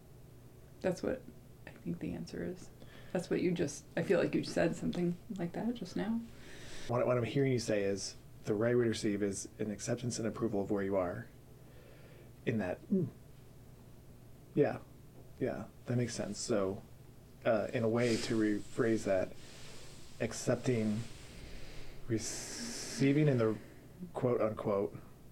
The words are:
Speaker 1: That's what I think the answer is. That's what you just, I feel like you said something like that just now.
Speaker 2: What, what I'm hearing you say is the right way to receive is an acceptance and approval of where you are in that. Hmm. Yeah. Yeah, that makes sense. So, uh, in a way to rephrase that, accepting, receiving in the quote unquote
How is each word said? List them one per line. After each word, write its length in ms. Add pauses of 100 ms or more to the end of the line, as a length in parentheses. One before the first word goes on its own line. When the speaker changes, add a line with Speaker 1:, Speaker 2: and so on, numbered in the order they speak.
(800)
Speaker 1:
That's 200
what 220 (420)
I 60 (120)
think 160
the 140
answer 340
is. 220 (420)
That's 200
what 100
you 100
just, 340 (120)
I 60
feel 160
like 160
you 80
said 320
something 420 (220)
like 140
that 200
just 220
now. 240 (720)
Speaker 2:
What, 180
what 100
I'm 60
hearing 280
you 80
say 220
is 340 (300)
the 80
right 240
way 80
to 60
receive 320
is 260 (100)
an 120
acceptance 480
and 100
approval 320
of 100
where 100
you 140
are 320 (1200)
in 140
that. 180 (120)
Hmm. 140 (1500)
Yeah. 220 (640)
Yeah, 220 (240)
that 100
makes 180
sense. 240
So, 420 (640)
uh, 280
in 100
a 60
way 260
to 240
rephrase 640
that, 300 (880)
accepting, 760 (1080)
receiving 1200
in 100
the 160 (600)
quote 260
unquote 560 (360)